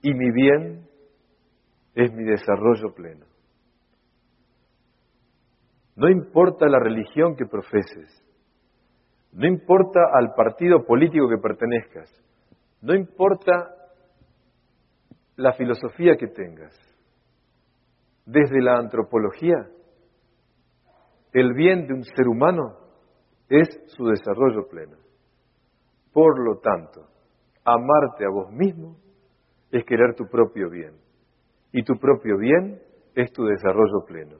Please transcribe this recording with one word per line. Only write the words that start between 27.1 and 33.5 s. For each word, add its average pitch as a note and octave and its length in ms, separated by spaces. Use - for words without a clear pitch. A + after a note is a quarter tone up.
amarte B2 600
a G2 40
vos G2 220
mismo E3 440
es A#2+ 140
querer A#2 300
tu A#2 120
propio G2+ 420
bien. D#2+ 240
Y B2 120
tu B2 120
propio A#2+ 420
bien E3+ 420
es B2 160
tu A#2+ 140
desarrollo G2+ 600